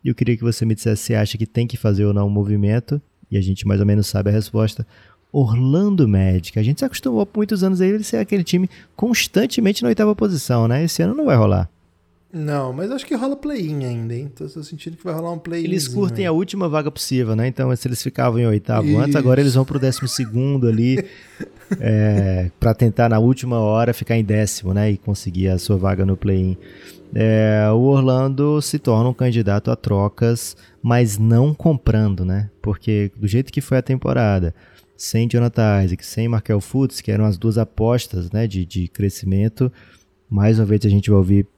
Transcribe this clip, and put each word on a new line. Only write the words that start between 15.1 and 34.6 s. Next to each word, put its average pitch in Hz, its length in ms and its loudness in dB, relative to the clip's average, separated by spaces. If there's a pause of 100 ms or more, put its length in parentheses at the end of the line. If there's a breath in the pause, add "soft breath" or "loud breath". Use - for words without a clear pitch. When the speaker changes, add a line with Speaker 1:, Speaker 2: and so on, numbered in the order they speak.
Speaker 2:
rolar 170 180 -8
um 170 60 -10
play-in. 165 260 -8
Speaker 1:
Eles 165 240 -2
curtem 185 380 -2
a 170 60 0
última 180 360 -2
vaga 151 220 -2
possível, 127 440 -2
né? 117 140 0
Então, 127 260 -2
se 123 140 -6
eles 123 140 -6
ficavam 127 360 -2
em 120 80 2
oitavo 107 400 0
Speaker 2:
Isso. - 120 4
Speaker 1:
antes, 139 180 2
agora 127 240 4
eles 139 140 2
vão 131 100 4
pro 143 140 -6
décimo 131 280 -2
segundo 123 640 -2
ali, 120 360 2 (380 loud breath)
Speaker 2:
<laughs> - 380 -10
Speaker 1:
é, 104 680 2 (100)
pra 113 140 2
tentar 117 340 2
na 113 100 2
última 123 400 2
hora 113 340 0
ficar 117 240 -2
em 113 80 2
décimo, 101 480 -2
né? 104 200 2
E 98 40 0
conseguir 92 520 -4
a 92 100 0
sua 101 180 0
vaga 95 300 0
no 95 100 0
play-in. 92 400 0 (580 loud breath)
É, 110 580 2
o 117 100 4
Orlando 135 800 2
se 147 180 -6
torna 117 300 2
um 123 60 -2
candidato 113 560 0
a 120 60 0
trocas, 107 800 -2 (260 soft breath)
mas 117 360 2
não 117 360 4
comprando, 107 720 0
né? 98 260 -2 (100)
Porque 104 560 -2
do 104 120 -4
jeito 123 240 -2
que 143 80 -2
foi 135 180 -2
a 127 40 0
temporada, 113 720 0 (420 soft breath)